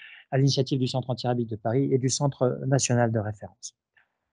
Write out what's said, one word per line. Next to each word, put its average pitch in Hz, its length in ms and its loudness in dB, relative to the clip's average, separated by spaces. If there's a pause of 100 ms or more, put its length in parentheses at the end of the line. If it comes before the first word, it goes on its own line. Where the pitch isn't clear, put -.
(320)
à 135 60 0
l'initiative 135 420 2
du 127 80 0
Centre 123 220 -4
antirabique 120 400 -2
de 110 80 -6
Paris 139 360 0
et 135 40 6
du 127 100 0
Centre 131 580 0
national 120 460 2
de 113 80 0
référence. 104 560 -10 (580)